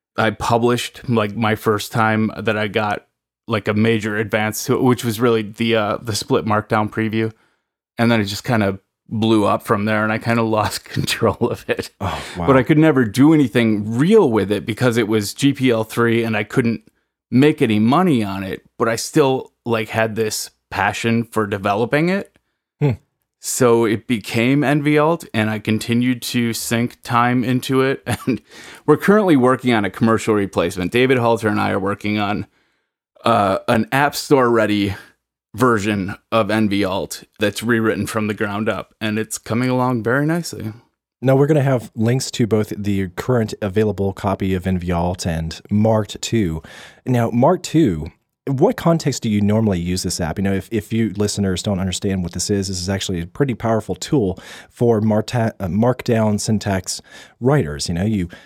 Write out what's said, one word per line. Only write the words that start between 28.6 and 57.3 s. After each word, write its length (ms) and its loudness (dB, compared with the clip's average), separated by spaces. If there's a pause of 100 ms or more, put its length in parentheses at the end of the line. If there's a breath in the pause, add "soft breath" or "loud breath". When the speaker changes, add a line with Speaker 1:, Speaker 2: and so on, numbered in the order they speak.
Speaker 1:
we're 120 6
currently 380 4
working 380 4
on 100 2
a 60 0
commercial 460 2
replacement. 560 0
David 260 4
Halter 300 2
and 120 0
I 120 0
are 80 0
working 400 -4
on, 260 -4 (800)
uh, 420 2
an 240 0
App 240 0
Store 340 2
ready 460 2 (600 loud breath)
version 600 0 (160)
of 200 2
N 180 2
V 140 0
Alt 400 -6 (160)
that's 240 -4
rewritten 420 0
from 220 -4
the 80 -2
ground 340 -4
up, 320 -6
and 160 -4
it's 220 -8
coming 300 -2
along 340 -2
very 240 0
nicely. 440 -6 (500)
Speaker 2:
Now, 160 4
we're 100 4
gonna 140 4
have 340 0
links 360 0
to 140 0
both 320 0
the 380 -2
current 460 -2
available 500 -2
copy 440 -2
of 120 -4
N 100 0
V 140 -4
Alt 340 -2
and 360 -6 (100)
Marked 500 0
two. 400 -2 (440 loud breath)
Now, 240 0
Marked 340 2
two, 480 0 (340)
what 300 2
context 480 -2
do 60 -2
you 100 2
normally 400 2
use 240 -4
this 160 -6
app? 180 -4
You 60 -2
know, 100 0
if, 160 -4
if 220 -4
you 200 0
listeners 520 -2
don't 160 -2
understand 440 -4
what 100 -8
this 160 -6
is, 180 -2
this 140 -8
is 80 -6
actually 320 -4
a 40 -6
pretty 280 -2
powerful 420 -2
tool 420 -2 (320 loud breath)
for 300 2
marta-, 640 0
uh, 60 -6
markdown 760 0
syntax 600 -2 (380 loud breath)